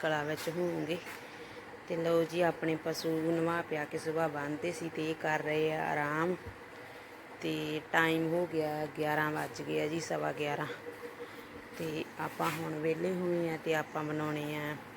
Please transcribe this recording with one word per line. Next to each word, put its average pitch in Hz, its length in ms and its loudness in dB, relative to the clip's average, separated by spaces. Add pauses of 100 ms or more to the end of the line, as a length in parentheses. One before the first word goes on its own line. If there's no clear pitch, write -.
ਕਲਾ 156 220 2
ਵਿੱਚ 151 260 -2
ਹੋਵੋਗੇ। 170 500 0 (920)
ਤੇ 170 80 0
ਲਓ 165 280 6
ਜੀ, 170 160 0
ਆਪਣੇ 165 360 4
ਪਸ਼ੂ 160 340 0
ਨਵਾ 165 520 4
ਪਿਆ 156 220 -2
ਕੇ 156 140 -4
ਸੁਬਾਹ 160 300 2
ਬੰਨ੍ਹਦੇ 147 440 -2
ਸੀ 165 160 -4
ਤੇ 160 220 -2
ਇਹ 160 40 0
ਕਰ 156 280 2
ਰਹੇ 156 300 4
ਆ 156 180 0
ਆਰਾਮ। 151 440 2 (1040)
ਤੇ 156 400 -2 (120)
ਟਾਈਮ 160 400 6
ਹੋ 175 200 2
ਗਿਆ, 151 340 0
ਗਿਆਰਾਂ 151 440 2
ਵੱਜ 147 320 -2
ਗਏ 156 180 0
ਆ 151 60 2
ਜੀ, 165 140 0
ਸਵਾ 151 320 0
ਗਿਆਰਾਂ। 147 340 -2 (1120)
ਤੇ 160 260 -2 (160)
ਆਪਾਂ 165 300 0
ਹੁਣ 160 240 -4
ਵਿਹਲੇ 160 400 0
ਹੋਏ 175 360 2
ਆ 160 140 -2
ਤੇ 160 100 2
ਆਪਾਂ 156 300 0
ਬਣਾਉਣੇ 151 520 -2
ਆ, 147 200 -2 (200)